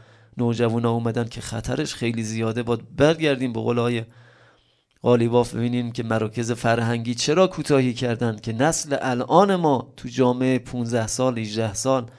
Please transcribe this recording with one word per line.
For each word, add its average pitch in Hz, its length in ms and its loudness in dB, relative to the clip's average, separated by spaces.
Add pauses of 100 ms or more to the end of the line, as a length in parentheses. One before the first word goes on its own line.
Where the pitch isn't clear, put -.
(380)
نوجوانا 117 540 2
اومدن 117 360 -2
که 117 140 -12
خطرش 127 540 -6
خیلی 117 280 -4
زیاده، 113 400 -4
باید 117 320 -4
برگردیم 143 580 2
به 113 60 -4
قول 117 200 0
آقای 120 240 0 (1000)
قالیباف 120 540 4
ببینیم 120 360 -2
که 120 120 -6
مراکز 113 480 -2
فرهنگی 117 640 0
چرا 160 320 2
کوتاهی 139 460 2
کردن 120 420 -2
که 110 180 -8
نسل 143 480 0
الان 156 540 4
ما 151 420 0
تو 123 120 -12
جامعه 127 500 2
پونزده 117 480 -4
سال، 127 300 -2
هجده 107 360 -4
سال 127 460 -2